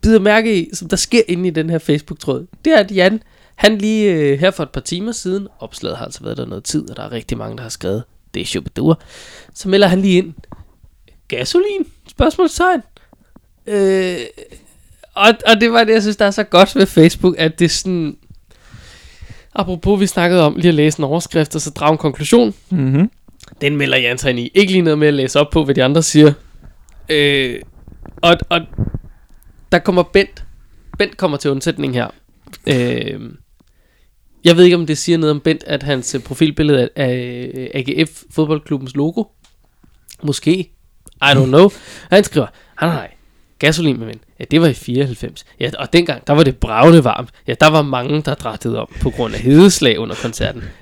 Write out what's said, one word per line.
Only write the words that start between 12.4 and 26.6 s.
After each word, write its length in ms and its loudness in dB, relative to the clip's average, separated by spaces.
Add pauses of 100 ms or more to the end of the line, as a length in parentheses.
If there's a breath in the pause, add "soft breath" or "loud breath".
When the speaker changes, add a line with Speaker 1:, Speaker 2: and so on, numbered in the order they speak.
Speaker 1:
Øh, 500 0 (1000)
og, 200 4 (120)
og 140 4
det 120 0
var 120 2
det, 80 0
jeg 100 2
synes, 140 -2
der 80 0
er 60 2
så 140 -4
godt 320 4
ved 100 4
Facebook, 520 4
at 200 -2
det 120 2
sådan, 460 -4 (1400 soft breath)
apropos, 460 -2
vi 60 2
snakkede 360 2
om 140 2
lige 120 2
at 60 4
læse 240 2
en 60 -2
overskrift, 500 -2
og 60 -4
så 100 -8
drage 220 0
en 60 0
konklusion. 560 0 (160)
Speaker 2:
Mhm. 400 0 (500)
Speaker 1:
Den 160 -2
melder 220 -2
Jan 200 -2
sig 120 -2
ind 80 -2
i. 160 -6
Ikke 180 4
lige 100 2
noget 160 2
med 100 4
at 60 2
læse 260 0
op 100 2
på, 140 2
hvad 100 0
de 100 2
andre 180 2
siger. 300 6 (760)